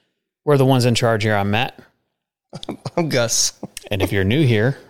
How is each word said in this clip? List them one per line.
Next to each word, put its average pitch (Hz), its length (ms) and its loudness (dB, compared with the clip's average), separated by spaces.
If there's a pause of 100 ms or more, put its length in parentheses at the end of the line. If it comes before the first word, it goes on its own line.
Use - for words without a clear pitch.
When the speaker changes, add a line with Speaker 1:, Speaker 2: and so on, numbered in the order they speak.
(440)
Speaker 1:
We're 147 140 2
the 135 80 4
ones 131 200 4
in 120 100 2
charge 113 280 0
here. 110 120 0
I'm 101 160 -2
Matt. 113 280 -2 (580)
Speaker 2:
<laughs> - 600 -14
I'm 165 120 -2
Gus. 120 440 -2 (360)
Speaker 1:
And 98 120 -2
if 92 100 0
you're 98 120 0
new 120 220 2
here, 120 320 2 (120)